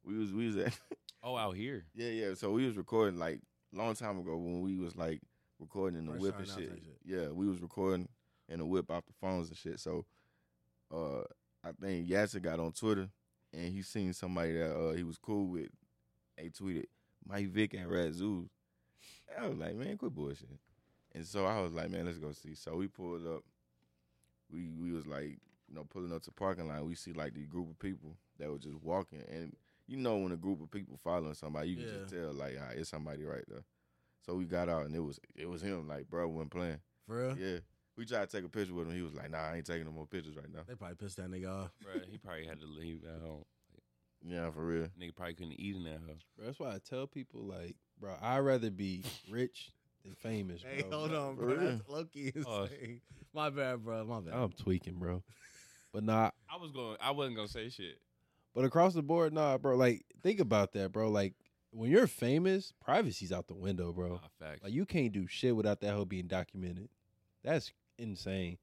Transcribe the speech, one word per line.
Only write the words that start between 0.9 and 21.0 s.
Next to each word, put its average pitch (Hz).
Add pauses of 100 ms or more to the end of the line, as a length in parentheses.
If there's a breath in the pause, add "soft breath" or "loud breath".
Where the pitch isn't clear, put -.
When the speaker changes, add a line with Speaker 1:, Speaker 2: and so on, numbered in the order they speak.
Speaker 1:
<laughs> -
Speaker 2:
Oh, 123
out 107
here. 107
Speaker 1:
Yeah, 117
yeah. 110
So 98
we 123
was 113
recording, 98
like, 80 (320)
long 110
time 104
ago 82
when 87
we 95
was, 87
like, 82 (380)
recording 87
in 80
the 80
Speaker 3:
First 87
Speaker 1:
whip 98
and 95
Speaker 3:
starting 92
out -
Speaker 1:
shit. 82
Speaker 3:
type 78 (120)
shit. 92
Speaker 1:
Yeah, 76
we 90
was 90
recording 92 (420)
in 82
the 80
whip 90
off 85
the -
phones 90
and 85
shit. -
So, 82 (880)
uh, 71 (420)
I 85 (100)
think 90
Yasser 98
got 82
on 82
Twitter 98 (420)
and 87
he 98
seen 92
somebody 87
that, 82
uh, 80
he 87
was 82
cool 101
with. 87 (680)
They 82
tweeted, 90 (400)
"Mike 101
Vick 101
at 90
Red 85
Zoo." 92 (920 loud breath)
I 233
was 143
like, 85
"Man, 185
quit 196
bullshit." 71 (680)